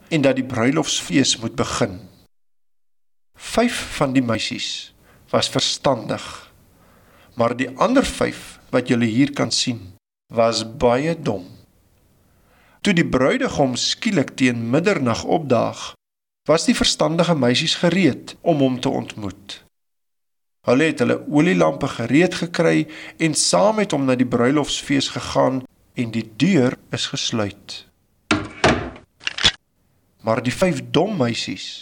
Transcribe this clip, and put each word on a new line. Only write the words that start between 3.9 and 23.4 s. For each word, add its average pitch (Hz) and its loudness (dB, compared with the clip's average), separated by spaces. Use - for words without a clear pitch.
van 139 0
die 131 4
meisies - -4
was 120 0
verstandig, - -4
maar 117 0
die 127 -6
ander 233 2
vyf - -6
wat 127 0
julle 120 2
hier 135 2
kan - -2
sien, 98 -4
was 113 0
baie 139 2
dom. 92 -4
Toe 208 2
die 165 2
bruidegom 139 2
skielik 175 -2
teen 120 0
middernag 139 0
opdaag, 120 0
was 151 4
die 240 4
verstandige 165 0
meisies 123 2
gereed 170 2
om 151 2
hom 127 0
te 135 -2
ontmoet. 110 -8
Hulle 143 4
het 277 -2
hulle 120 0
olielampe 156 2
gereed 147 2
gekry 165 0
en 156 0
saam 202 2